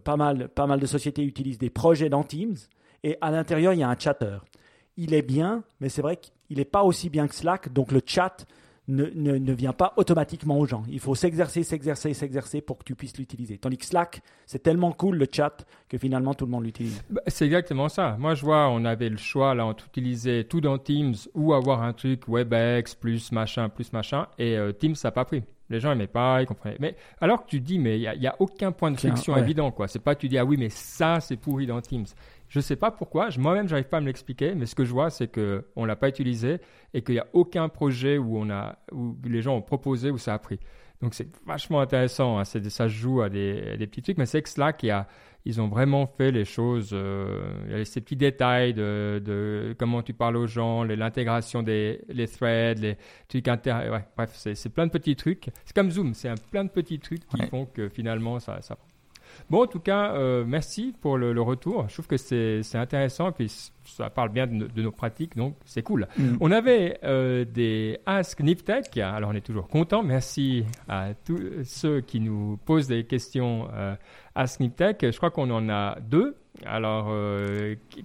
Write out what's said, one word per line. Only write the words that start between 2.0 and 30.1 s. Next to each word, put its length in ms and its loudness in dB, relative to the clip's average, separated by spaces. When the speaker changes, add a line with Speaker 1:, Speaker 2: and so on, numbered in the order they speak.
Speaker 1:
dans 140 2
Teams. 320 -4
Et 180 -2
à 100 0
l'intérieur, 420 2
il 60 2
y 40 2
a 60 2
un 80 0
chatter. 400 -2
Il 160 -2
est 80 6
bien, 420 0
mais 100 -4
c'est 120 -4
vrai 160 -2
qu'il 400 -12
n'est 80 0
pas 180 4
aussi 260 4
bien 180 2
que 80 -8
Slack. 380 -2
Donc, 180 2
le 140 6
chat 400 0
ne, 180 2
ne, 220 2
ne 160 2
vient 200 0
pas 240 2
automatiquement 600 2
aux 60 6
gens. 240 -2
Il 100 -6
faut 160 0
s'exercer, 480 2
s'exercer, 500 -2
s'exercer 480 -4
pour 180 -8
que 40 -20
tu 120 -8
puisses 220 -12
l'utiliser. 400 -10
Tandis 200 -2
que 80 -14
Slack, 360 0
c'est 160 -8
tellement 300 4
cool, 260 2
le 140 4
chat, 340 0
que 80 -4
finalement, 360 0
tout 120 -4
le 60 -4
monde 140 -2
l'utilise. 440 -6
Speaker 2:
Bah, 180 -2
c'est 180 2
exactement 440 2
ça. 300 0
Moi, 160 2
je 80 -4
vois, 260 6
on 160 2
avait 240 0
le 80 -2
choix, 380 2
là, 100 2
entre 220 -4
utiliser 560 0
tout 180 0
dans 160 2
Teams 380 0
ou 200 4
avoir 300 4
un 100 0
truc 340 -2
Webex, 680 2
plus 360 -4
machin, 380 -2
plus 240 -8
machin. 340 -2
Et, 200 0
euh, 160 0
Teams, 220 0
ça 120 -4
n'a 60 0
pas 120 0
pris. 180 -2
Les 100 -2
gens 100 0
n'aimaient 180 2
pas, 340 4
ils 40 2
comprenaient. 360 -6
Mais 160 -4
alors 240 4
que 40 -20
tu 120 -2
dis, 180 0
mais 180 2
il 40 0
y 60 -2
a, 60 -4
il 80 -8
y 60 2
a 120 -2
aucun 340 0
point 180 0
de 60 -2
Speaker 1:
Tiens, 140 2
Speaker 2:
friction 240 0
Speaker 1:
ouais. 60 0
Speaker 2:
évident, 300 2
quoi. 160 -4
C'est 160 -8
pas, 120 2